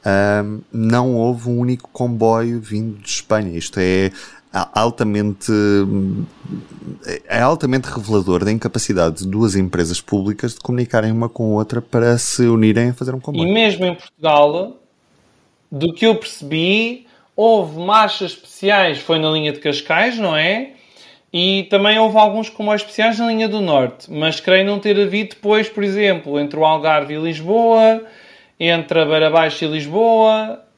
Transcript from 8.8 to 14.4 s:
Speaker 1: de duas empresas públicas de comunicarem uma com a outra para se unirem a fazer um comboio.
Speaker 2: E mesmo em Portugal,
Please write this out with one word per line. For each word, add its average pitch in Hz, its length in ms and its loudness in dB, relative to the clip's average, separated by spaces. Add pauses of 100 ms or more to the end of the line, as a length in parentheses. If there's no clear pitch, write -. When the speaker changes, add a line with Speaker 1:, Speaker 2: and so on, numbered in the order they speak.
Speaker 1:
de 95 100 -8
duas 101 280 0
empresas 90 460 0
públicas 104 540 -4
de - 60 -20
comunicarem 120 500 -2
uma 117 180 -2
com 117 140 -6
a 107 160 0
outra 113 200 -4
para 120 380 2
se - 240 -4
unirem 117 480 4
a 123 60 -4
fazer 127 180 -8
um 131 60 -8
comboio. 156 280 -4
Speaker 2:
E 190 60 0
mesmo 202 320 2
em 180 80 -2
Portugal, 156 880 0 (920)